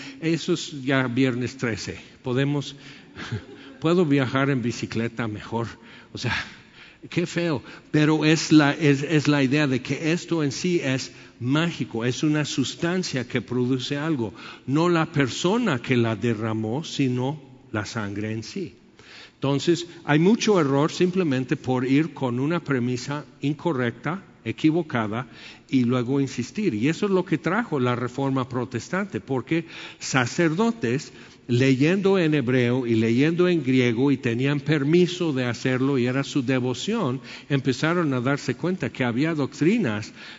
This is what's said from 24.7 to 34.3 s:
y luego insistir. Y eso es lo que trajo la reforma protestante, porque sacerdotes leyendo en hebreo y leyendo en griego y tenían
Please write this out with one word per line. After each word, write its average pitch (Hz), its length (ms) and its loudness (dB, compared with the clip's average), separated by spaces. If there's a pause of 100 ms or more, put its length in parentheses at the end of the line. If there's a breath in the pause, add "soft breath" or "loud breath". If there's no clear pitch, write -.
y 131 140 4
luego 127 380 2
insistir. 135 520 -4
Y 110 140 0
eso 165 200 0
es 196 40 -2
lo 180 140 2
que 156 120 -2
trajo 180 420 -2
la 123 160 2
reforma 131 520 -2
protestante, 123 720 -4
porque 135 460 -4 (340 loud breath)
sacerdotes 156 1120 0 (360 loud breath)
leyendo 143 720 4
en 156 160 4
hebreo 127 540 2
y 117 80 2
leyendo 139 520 4
en 165 160 2
griego 127 480 2
y 131 60 2
tenían 131 420 0